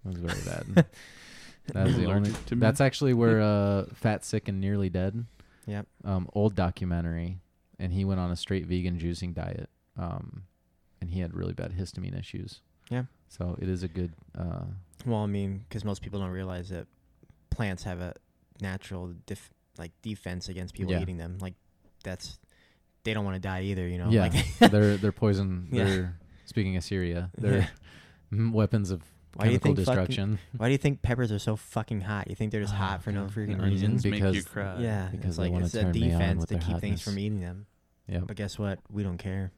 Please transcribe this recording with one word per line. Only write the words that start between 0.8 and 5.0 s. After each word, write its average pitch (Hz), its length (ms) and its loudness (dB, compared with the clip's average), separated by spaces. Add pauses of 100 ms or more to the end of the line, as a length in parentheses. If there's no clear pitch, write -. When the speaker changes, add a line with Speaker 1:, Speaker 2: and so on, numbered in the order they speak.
Speaker 2:
<laughs> - 60 -20 (760)
Speaker 1:
That 95 140 2
was 90 100 4
the 90 80 4
only, 101 240 2
Speaker 3:
Allergic 107 180 -4
to 120 100 -2
Speaker 1:
that's 110 240 4
Speaker 3:
me? 139 60 8
Speaker 1:
actually 131 280 4
where, 113 260 6
uh, 101 540 4
Fat, 107 280 0
Sick, - 260 -4
and 95 120 -2
Nearly 98 300 2
Dead. 98 340 0 (420)